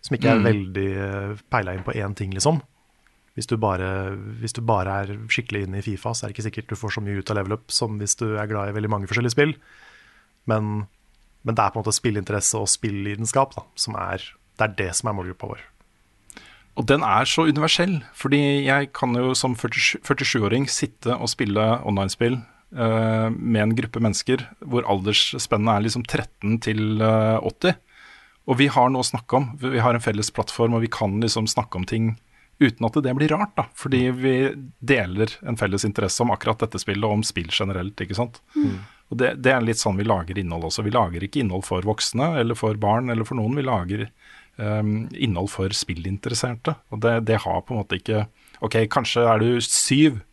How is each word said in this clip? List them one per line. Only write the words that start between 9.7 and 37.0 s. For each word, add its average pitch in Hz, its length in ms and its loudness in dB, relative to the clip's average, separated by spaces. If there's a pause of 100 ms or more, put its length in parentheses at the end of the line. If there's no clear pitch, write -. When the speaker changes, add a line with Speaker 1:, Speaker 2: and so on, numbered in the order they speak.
Speaker 1:
Men, 107 400 0 (580)
men 120 100 -2
det 110 80 2
er 98 120 4
på 113 60 -2
en 101 40 -6
måte 107 100 0
spillinteresse 104 640 0
og 104 120 -2
spillidenskap 104 840 0
da, - 80 -12 (120)
som 104 220 -4
er, 92 260 -6 (320)
det 110 140 2
er 92 80 -12
det 92 180 -2
som 113 140 -2
er 101 80 -4
målgruppa 92 340 -8
vår. - 120 -14 (1120)
Speaker 2:
Og 120 100 -4
den 139 180 4
er 110 240 4
så 160 200 2
universell, 160 500 2 (180)
fordi 143 240 2 (260)
jeg 139 260 2
kan 123 240 0
jo 127 180 2
som 127 220 0
førtisju, - 480 0
førtisjuåring 127 640 2
sitte - 480 -2
og 120 120 -4
spille 107 360 0 (240)
online-spill, 104 500 0 (380)
eh, 113 540 2
med 113 320 2
en 110 140 4
gruppe 113 240 -2
mennesker 120 460 2 (140)
hvor 123 240 -2
aldersspennet 104 920 2
er 104 100 0
liksom 113 200 -2
tretten - 540 -2
til, 107 400 0
eh, 110 400 4
åtti. - 320 0 (760)
Og 127 100 4
vi 139 100 6
har 127 220 4
noe 127 120 0
å 123 60 0
snakke - 280 -2
om, 135 100 2 (120)
vi 131 200 -2
har 120 160 4
en 117 60 0
felles 104 300 0
plattform, 117 440 0
og 113 80 2
vi 113 60 -2
kan 104 320 0
liksom 110 280 0
snakke - 280 -2
om 90 80 -2
ting 113 340 0 (420)
uten 117 260 2
at 110 160 -2
det 127 120 0
blir 147 140 2
rart 151 280 0
da, - 80 0 (100)
fordi 127 380 2
vi 127 220 2 (480)
deler 110 460 2 (180)
en 117 100 -2
felles 101 280 0
interesse 104 380 -2
om 120 80 2
akkurat 110 280 -2
dette 113 220 -4
spillet 101 240 -2